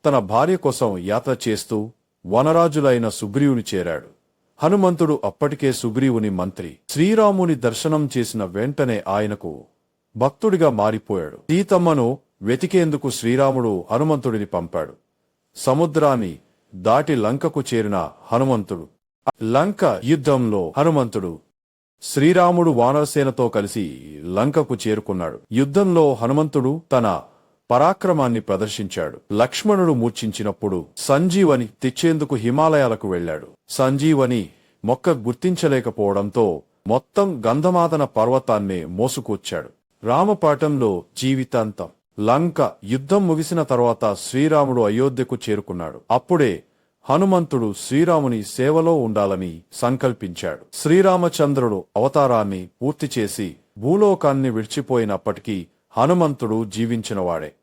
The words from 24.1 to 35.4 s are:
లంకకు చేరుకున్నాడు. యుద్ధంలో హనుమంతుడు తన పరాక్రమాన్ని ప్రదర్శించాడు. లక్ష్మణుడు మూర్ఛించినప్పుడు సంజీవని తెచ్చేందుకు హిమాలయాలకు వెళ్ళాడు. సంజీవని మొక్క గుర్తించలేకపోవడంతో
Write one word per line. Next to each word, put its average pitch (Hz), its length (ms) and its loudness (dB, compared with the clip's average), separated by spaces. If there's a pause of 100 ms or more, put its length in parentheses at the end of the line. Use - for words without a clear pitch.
లంకకు 127 540 0 (100)
చేరుకున్నాడు. 92 520 -4 (120)
యుద్ధంలో 147 640 2
హనుమంతుడు 139 680 0 (100)
తన 110 300 2 (500)
పరాక్రమాన్ని 143 720 2
ప్రదర్శించాడు. 98 920 -6
లక్ష్మణుడు 170 600 2
మూర్ఛించినప్పుడు 104 920 -4 (120)
సంజీవని 151 680 2 (160)
తెచ్చేందుకు 151 520 0
హిమాలయాలకు 123 760 2
వెళ్ళాడు. 85 380 -4 (220)
సంజీవని 131 800 2 (360)
మొక్క 127 240 0
గుర్తించలేకపోవడంతో 113 1500 0 (260)